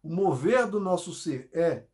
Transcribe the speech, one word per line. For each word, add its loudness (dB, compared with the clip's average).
o -10
mover 2
do -4
nosso -2
ser -8
é 0